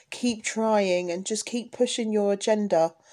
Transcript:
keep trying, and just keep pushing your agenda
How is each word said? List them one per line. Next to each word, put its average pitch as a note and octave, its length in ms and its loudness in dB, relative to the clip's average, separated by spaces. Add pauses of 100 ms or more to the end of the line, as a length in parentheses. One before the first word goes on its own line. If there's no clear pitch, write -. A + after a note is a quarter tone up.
(100)
keep A#3 320 -4
trying, G3 680 2
and F#3 160 -6
just G#3+ 180 -4
keep A#3 260 -6
pushing A#3 420 0
your G3+ 200 2
agenda G3+ 640 2 (180)